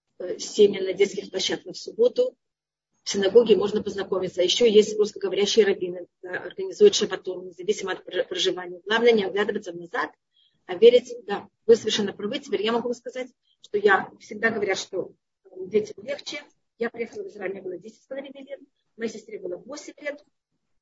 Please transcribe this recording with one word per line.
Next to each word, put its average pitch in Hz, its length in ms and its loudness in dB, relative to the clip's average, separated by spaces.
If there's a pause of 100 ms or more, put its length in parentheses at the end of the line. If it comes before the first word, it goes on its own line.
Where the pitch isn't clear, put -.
(200)
э, 185 200 -8
семя 202 440 2
на 190 80 -4
детских 196 400 -2
площадках 185 440 -6
в - 40 -14
субботу. - 560 0 (680)
В - 60 -10
синагоге 202 460 6
можно 202 260 0
познакомиться. 185 600 -4
А - 20 4
ещё 180 220 2
есть 208 300 6
русскоговорящие 202 720 2
раввины, 180 400 -4 (160)
да, 180 160 -10
организуют 190 560 4
шаббатон, 185 540 -6
независимо 185 460 -6
от - 120 -16
пр-, 175 200 -4
проживания. 180 600 -4
Главное, 233 260 4
не 214 140 4
оглядываться 196 480 -4
назад, 170 380 -6 (560)
а - 80 -8
верить. 240 360 6 (140)
Да, 196 240 -8 (160)
вы 233 100 8
совершенно 214 380 -2
правы. 208 240 -6
Теперь 196 240 -6
я 214 100 0
могу 240 220 -2
сказать, 254 360 -12 (320)
что - 180 -6
я 196 400 4
всегда 220 320 -4
говорят, 196 260 -2
что - 380 -8 (500)
детям 208 400 -2
легче. 285 380 -10 (340)
Я 233 140 -4
приехала 220 320 -10
в 196 60 -12
Израиль, 196 240 -6
мне 196 100 -14
было - 160 -10
десять 208 240 -20
с - 20 -20
половиной 277 400 -12
лет, 277 140 -14 (380)
моей 220 140 -6
сестре 214 280 -14
было 180 180 -10
восемь 294 420 -16
лет. 285 240 -10 (580)